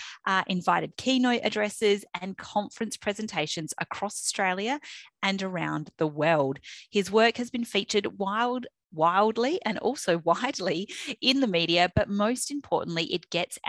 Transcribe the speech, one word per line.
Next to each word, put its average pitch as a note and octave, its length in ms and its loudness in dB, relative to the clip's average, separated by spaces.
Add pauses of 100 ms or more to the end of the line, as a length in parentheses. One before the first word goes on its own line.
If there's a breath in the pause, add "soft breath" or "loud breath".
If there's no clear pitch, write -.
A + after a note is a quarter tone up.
(280 loud breath)
uh, F#3+ 200 2
invited F3 500 0
keynote B3 460 2
addresses G#3 600 2 (160)
and F#3+ 160 -10
conference - 600 -6
presentations F#3 840 -4
across - 420 -6
Australia G3+ 580 -2 (460 loud breath)
and G3 160 0
around D#3+ 560 -4
the D#3 100 2
world. D3 520 2 (320 loud breath)
His F#3+ 200 0
work A3+ 260 4
has A#3+ 120 -4
been A#3+ 160 -4
featured G3+ 540 -2
wild, A#3+ 480 -2 (280)
wildly A3 720 2
and G#3+ 140 -2
also G3+ 380 0
<laughs> D#3+ 60 -6
widely F3+ 680 0 (320 loud breath)
in C4 200 4
the B3+ 60 4
media, E3+ 480 4
but G#3+ 140 2
most G#3 400 0
importantly, E3+ 560 -2
it - 240 -4
gets - 400 -4